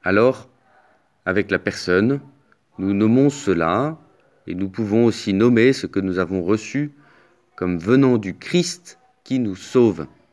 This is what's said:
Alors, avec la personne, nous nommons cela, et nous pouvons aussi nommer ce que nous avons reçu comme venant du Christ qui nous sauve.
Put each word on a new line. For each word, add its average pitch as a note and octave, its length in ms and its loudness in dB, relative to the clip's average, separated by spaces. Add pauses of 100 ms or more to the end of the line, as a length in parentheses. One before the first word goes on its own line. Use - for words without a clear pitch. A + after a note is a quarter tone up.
Alors, A2 460 0 (720)
avec F#2+ 260 -2
la G2 80 -2
personne, G2+ 640 0 (600)
nous F#2+ 140 -2
nommons A2+ 360 2
cela, G#2 680 -2 (480)
et F2+ 100 -8
nous F#2+ 120 -6
pouvons A2 380 0
aussi G#2 280 0
nommer A#2 380 4
ce A2+ 160 -4
que G2 140 -4
nous F#2 180 -4
avons F#2 220 -2
reçu A2 500 -4 (640)
comme F2+ 240 -4
venant B2 380 4
du G2 180 -6
Christ - 640 -4 (240)
qui C3 160 -4
nous G2+ 160 -4
sauve. G2+ 520 2 (240)